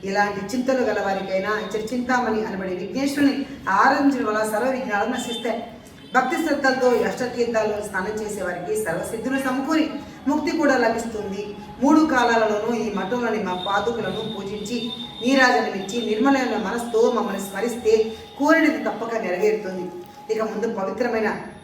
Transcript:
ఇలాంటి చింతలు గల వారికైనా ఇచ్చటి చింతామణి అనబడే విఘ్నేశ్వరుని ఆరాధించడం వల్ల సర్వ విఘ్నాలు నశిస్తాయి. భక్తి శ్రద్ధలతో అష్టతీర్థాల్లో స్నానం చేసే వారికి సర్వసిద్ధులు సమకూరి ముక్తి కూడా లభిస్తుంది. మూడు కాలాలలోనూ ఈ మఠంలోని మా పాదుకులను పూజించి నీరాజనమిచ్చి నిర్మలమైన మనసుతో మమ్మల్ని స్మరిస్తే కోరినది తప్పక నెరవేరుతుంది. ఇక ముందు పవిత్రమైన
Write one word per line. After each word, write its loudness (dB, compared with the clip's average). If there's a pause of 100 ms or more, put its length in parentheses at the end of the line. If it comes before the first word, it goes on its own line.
ఇలాంటి 0
చింతలు 2
గల 2
వారికైనా 0
ఇచ్చటి -4
చింతామణి 0
అనబడే -4
విఘ్నేశ్వరుని 0 (240)
ఆరాధించడం 4
వల్ల 0
సర్వ 0
విఘ్నాలు -2
నశిస్తాయి. -4 (520)
భక్తి 2
శ్రద్ధలతో 2
అష్టతీర్థాల్లో 0
స్నానం -4
చేసే -4
వారికి -4
సర్వసిద్ధులు -2
సమకూరి 0 (380)
ముక్తి 0
కూడా 4
లభిస్తుంది. -2 (280)
మూడు 8
కాలాలలోనూ 2
ఈ -2
మఠంలోని -2
మా -4
పాదుకులను -2
పూజించి -6 (340)
నీరాజనమిచ్చి 2
నిర్మలమైన 2
మనసుతో 2
మమ్మల్ని -2
స్మరిస్తే 0 (260)
కోరినది 4
తప్పక -4
నెరవేరుతుంది. -2 (420)
ఇక 0
ముందు -2
పవిత్రమైన -2 (260)